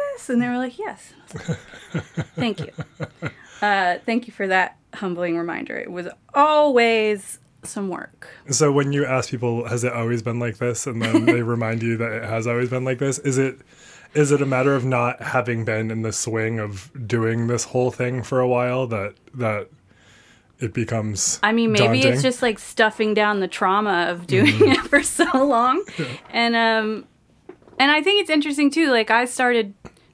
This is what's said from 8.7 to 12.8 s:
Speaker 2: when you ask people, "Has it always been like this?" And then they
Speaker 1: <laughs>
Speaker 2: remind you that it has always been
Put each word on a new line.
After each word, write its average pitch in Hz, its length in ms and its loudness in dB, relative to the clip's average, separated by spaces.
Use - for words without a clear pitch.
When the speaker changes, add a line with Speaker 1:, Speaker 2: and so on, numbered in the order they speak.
Speaker 2:
when 139 200 2
you 143 120 0
ask 127 260 -2
people, 117 380 -2
"Has 120 160 -2
it 123 80 0
always 117 300 -2
been 117 160 -4
like 117 200 -4
this?" 123 280 -4
And 117 160 -6
then 113 240 2
they 120 160 2
Speaker 1:
<laughs> 117 140 -2
Speaker 2:
remind 113 260 -2
you 117 160 0
that 113 140 -4
it 113 120 -6
has 113 220 -4
always 120 220 0
been 127 160 -4